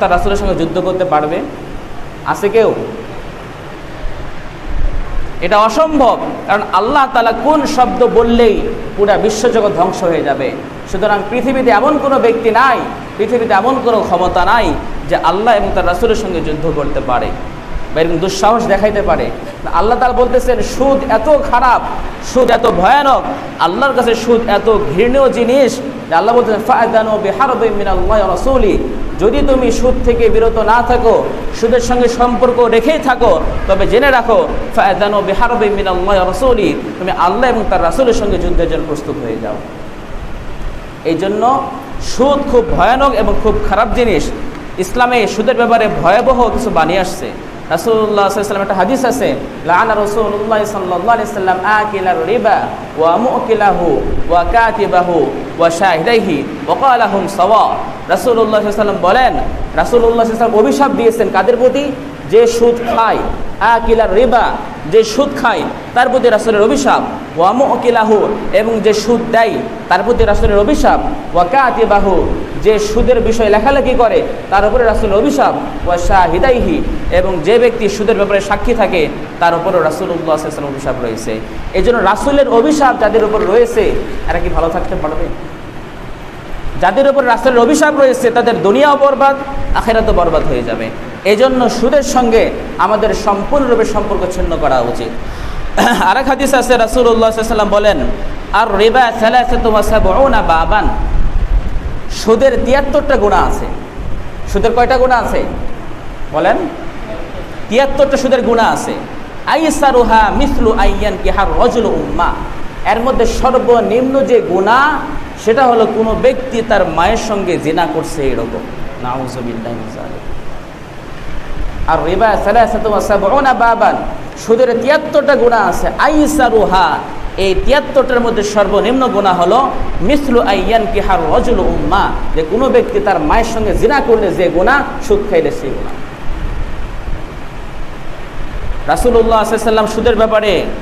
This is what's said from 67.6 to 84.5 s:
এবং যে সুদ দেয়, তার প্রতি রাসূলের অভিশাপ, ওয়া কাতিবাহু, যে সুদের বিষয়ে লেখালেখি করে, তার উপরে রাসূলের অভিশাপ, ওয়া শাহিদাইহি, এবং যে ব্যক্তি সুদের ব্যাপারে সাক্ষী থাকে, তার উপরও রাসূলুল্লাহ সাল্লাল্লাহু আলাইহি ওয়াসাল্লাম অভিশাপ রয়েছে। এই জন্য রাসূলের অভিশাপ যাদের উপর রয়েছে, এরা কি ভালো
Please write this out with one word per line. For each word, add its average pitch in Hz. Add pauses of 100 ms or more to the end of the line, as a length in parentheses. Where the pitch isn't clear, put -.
এবং 220
যে 202
সুদ 226 (120)
দেয়, 220 (340)
তার 185
প্রতি 240
রাসূলের 208
অভিশাপ, 214 (340)
ওয়া 175
কাতিবাহু, 208 (320)
যে 208
সুদের 233
বিষয়ে 226
লেখালেখি 254
করে, 202 (280)
তার 202
উপরে 233
রাসূলের 208
অভিশাপ, 226 (320)
ওয়া 175
শাহিদাইহি, 185 (280)
এবং 185
যে 220
ব্যক্তি 226
সুদের 208
ব্যাপারে 196
সাক্ষী 202
থাকে, 185 (320)
তার 170
উপরও 175
রাসূলুল্লাহ 160
সাল্লাল্লাহু 151
আলাইহি -
ওয়াসাল্লাম 143
অভিশাপ 135
রয়েছে। 110 (380)
এই 190
জন্য 240
রাসূলের 240
অভিশাপ 254
যাদের 214
উপর 214
রয়েছে, 220 (480)
এরা 170
কি 175
ভালো 165